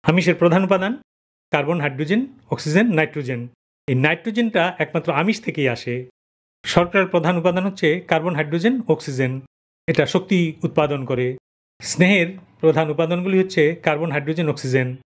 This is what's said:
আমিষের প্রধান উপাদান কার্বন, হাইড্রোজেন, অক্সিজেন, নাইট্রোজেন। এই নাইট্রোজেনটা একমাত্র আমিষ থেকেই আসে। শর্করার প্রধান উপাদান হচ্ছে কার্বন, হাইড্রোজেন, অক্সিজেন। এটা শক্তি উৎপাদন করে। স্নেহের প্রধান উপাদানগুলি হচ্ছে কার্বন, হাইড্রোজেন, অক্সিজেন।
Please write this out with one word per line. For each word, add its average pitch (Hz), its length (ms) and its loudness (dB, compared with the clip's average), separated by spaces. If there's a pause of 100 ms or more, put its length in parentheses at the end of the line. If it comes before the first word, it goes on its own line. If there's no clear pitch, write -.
আমিষের 170 320 2
প্রধান 175 280 4
উপাদান 190 280 0 (600)
কার্বন, 151 280 0
হাইড্রোজেন, 147 400 -2 (300)
অক্সিজেন, 160 360 2 (120)
নাইট্রোজেন। 143 420 -4 (480)
এই 131 160 2
নাইট্রোজেনটা 208 580 0 (160)
একমাত্র 156 340 -2
আমিষ 185 300 0
থেকেই 143 260 -2
আসে। 120 260 -4 (720)
শর্করার 175 480 2
প্রধান 170 260 2
উপাদান 180 300 0
হচ্ছে 185 200 -2 (120)
কার্বন, 165 340 0
হাইড্রোজেন, 165 400 0 (140)
অক্সিজেন। 131 440 -2 (560)
এটা 151 180 2
শক্তি 185 320 0 (240)
উৎপাদন 147 420 0
করে। 123 220 -2 (540)
স্নেহের 180 480 2 (320)
প্রধান 160 300 4
উপাদানগুলি 175 480 -2
হচ্ছে 185 240 2 (200)
কার্বন, 156 300 -2
হাইড্রোজেন, 156 360 -2
অক্সিজেন। 131 400 -2 (200)